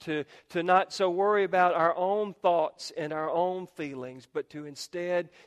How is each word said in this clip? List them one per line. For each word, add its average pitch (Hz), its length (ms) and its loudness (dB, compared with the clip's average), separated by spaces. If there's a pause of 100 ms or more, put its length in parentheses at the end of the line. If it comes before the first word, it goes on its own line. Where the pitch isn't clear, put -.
to, 151 240 -4 (260)
to 175 120 -2
not 185 300 4
so 190 160 0
worry 196 360 2
about 180 300 4
our 165 220 2
own 196 380 -2
thoughts 170 600 0
and 151 160 -6
our 156 200 -4
own 180 380 -2
feelings, 131 640 -12
but 147 200 -6
to 151 160 -14
instead 175 640 -6 (160)